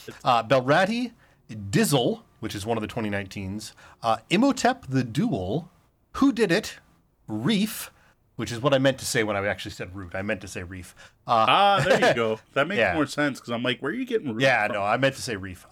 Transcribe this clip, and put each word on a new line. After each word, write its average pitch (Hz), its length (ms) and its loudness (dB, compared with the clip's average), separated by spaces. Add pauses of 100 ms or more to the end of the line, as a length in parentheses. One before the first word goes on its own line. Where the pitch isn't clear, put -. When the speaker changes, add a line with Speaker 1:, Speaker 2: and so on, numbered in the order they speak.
Speaker 1:
It's - 160 -16
Speaker 2:
Uh, 120 220 4
Belrati, 170 680 2 (380)
Dizzle, 123 720 0 (200)
which 110 140 -6
is 101 120 -8
one 117 100 0
of 110 60 -2
the 107 40 -4
twenty 110 240 -6
nineteens, 101 600 -8 (300)
uh, 113 160 2 (100)
Imhotep 247 600 2
the 131 140 0
Duel, 127 680 -4 (420)
Who 269 200 4
Did 220 200 0
It, - 260 -2 (480)
Reef, 180 640 -2 (460)
which 107 160 -6
is 117 80 -8
what 139 140 2
I 135 40 6
meant 131 200 2
to - 80 -10
say 117 180 2
when 104 120 0
I 98 100 0
actually 98 260 -4
said 95 240 -12
Root. 90 180 -12
I 95 60 -6
meant 101 220 -4
to 98 60 -12
say 98 140 -10
Reef. 90 320 -14 (320)
Uh, 113 220 4
Speaker 1:
Ah, 190 360 4
there 196 260 4
you 143 40 2
Speaker 2:
<laughs> - 0 -
Speaker 1:
go. 110 260 0 (120)
That 143 160 0
makes 202 100 -2
Speaker 2:
yeah. 104 160 4
Speaker 1:
more 147 120 0
sense, 147 340 -4
'cause - 100 -12
I'm 117 120 -4
like, 127 180 -2
"Where 135 100 -6
are 190 40 -4
you 262 100 -6
getting 214 300 -4
Root 113 80 -4
Speaker 2:
Yeah, 120 240 4
Speaker 1:
from?" 104 100 -2
Speaker 2:
no, 101 60 -2
I 107 160 2
meant 135 180 0
to - 60 -12
say 120 140 -6
Reef. 92 360 -12